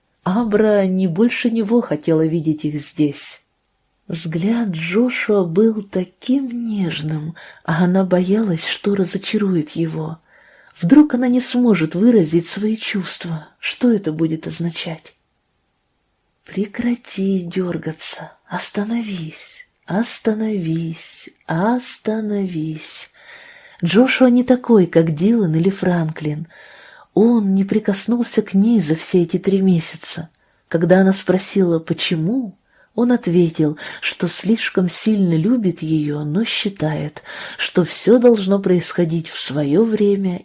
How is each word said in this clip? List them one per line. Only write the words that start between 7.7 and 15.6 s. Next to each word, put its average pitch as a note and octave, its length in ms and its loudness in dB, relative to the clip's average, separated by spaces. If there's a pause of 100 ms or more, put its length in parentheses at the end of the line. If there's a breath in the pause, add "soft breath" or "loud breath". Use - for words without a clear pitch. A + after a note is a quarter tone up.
она F#3 180 4
боялась, F#3 640 0
что - 300 -2
разочарует F#3+ 720 -2
его. D#3+ 500 -6 (580 soft breath)
Вдруг D4 360 6
она B3 160 0
не B3 100 4
сможет A3 560 2
выразить F3 540 4
свои G#3+ 260 -2
чувства. E3+ 720 -8 (100)
Что - 320 0
это G3 220 0
будет D#3+ 360 -2
означать? E3 680 -8 (1400)